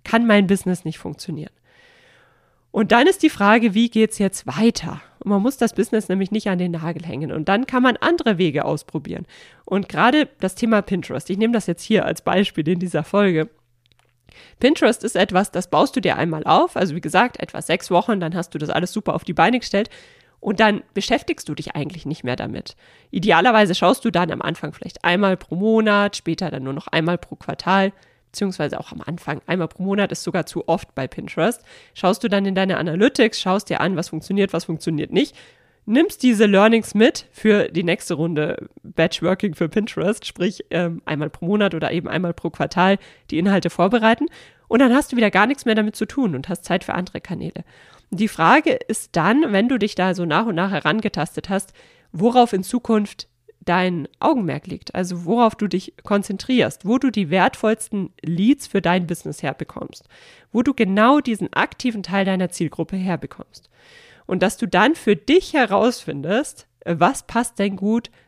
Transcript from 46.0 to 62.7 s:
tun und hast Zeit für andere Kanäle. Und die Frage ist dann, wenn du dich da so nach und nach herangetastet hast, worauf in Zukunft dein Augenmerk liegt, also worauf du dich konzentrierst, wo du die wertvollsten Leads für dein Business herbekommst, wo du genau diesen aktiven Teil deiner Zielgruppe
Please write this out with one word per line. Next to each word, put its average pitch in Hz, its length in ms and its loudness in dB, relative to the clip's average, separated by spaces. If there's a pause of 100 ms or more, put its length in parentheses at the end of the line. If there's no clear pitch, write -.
tun 233 280 -2
und 131 140 -8
hast - 160 -8
Zeit 175 200 -2
für - 100 -4
andere - 280 -6
Kanäle. - 420 -10 (460)
Und 180 100 -6
die 214 80 2
Frage 247 440 4
ist - 440 -6
dann, 220 360 2
wenn 202 160 2
du 262 100 0
dich 202 160 -2
da 185 200 0
so 175 100 -4
nach 170 220 0
und 214 80 -4
nach 185 160 0
herangetastet 175 800 -2
hast, 196 240 -4 (400)
worauf 233 400 4
in 190 100 -2
Zukunft 220 640 -2 (320)
dein 175 480 0 (100)
Augenmerk 190 480 0
liegt, - 280 -12
also 175 320 -6
worauf 226 280 2
du 208 140 -4
dich 180 240 -4 (100)
konzentrierst, 202 840 -2
wo 226 120 2
du 262 120 0
die 196 180 -2
wertvollsten 196 840 0 (120)
Leads 196 440 0
für 196 140 -2
dein 175 260 0
Business 156 360 -8
herbekommst, - 640 -10 (440)
wo 233 100 2
du 269 100 2
genau 220 480 4
diesen 214 320 -4
aktiven 226 500 -4
Teil 196 220 -2
deiner 185 240 0
Zielgruppe 170 480 -6